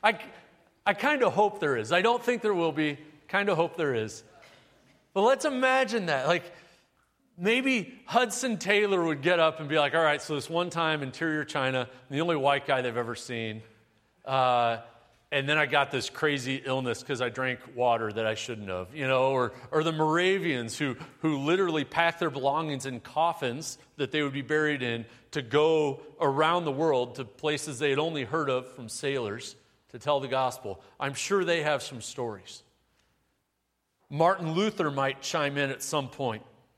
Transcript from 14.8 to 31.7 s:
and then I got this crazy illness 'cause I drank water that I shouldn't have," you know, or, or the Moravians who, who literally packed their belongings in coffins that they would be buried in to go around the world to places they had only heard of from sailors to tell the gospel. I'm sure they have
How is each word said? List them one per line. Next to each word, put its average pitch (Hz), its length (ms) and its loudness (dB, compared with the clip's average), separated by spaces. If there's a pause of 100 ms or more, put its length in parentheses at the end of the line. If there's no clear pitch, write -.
and 139 200 -2
then 151 80 2
I 151 80 4
got 139 260 2
this 131 180 -2
crazy 135 540 -2
illness 131 400 -2
'cause 127 160 -4
I 123 80 0
drank 127 320 -4 (160)
water 117 380 2
that 110 120 -2
I 110 100 0
shouldn't 107 340 -8
have," 92 260 -6
you 143 120 -4
know, 131 240 4
or, 123 200 0 (200)
or 156 120 2
the 165 80 0
Moravians 156 840 0
who, 135 180 -2 (240)
who 156 200 0
literally 160 440 0
packed 170 360 0
their 170 100 0
belongings 139 560 -2
in 123 160 -8
coffins 151 760 -2 (200)
that 135 160 -4
they 151 100 0
would 139 80 -2
be 139 100 -6
buried 147 400 0
in 117 240 -2 (260)
to 147 100 -4
go 147 580 2 (220)
around 156 420 4
the 151 80 -2
world 131 440 0
to 117 100 -8
places 151 520 -4
they 147 120 0
had 139 100 2
only 156 240 -2
heard 151 260 -2
of 127 240 -2
from 117 140 -14
sailors 120 680 -6 (320)
to 123 100 -16
tell 143 200 0
the 135 80 -6
gospel. 123 540 -2 (180)
I'm 139 140 -4
sure 196 300 0
they 170 200 2
have 147 180 0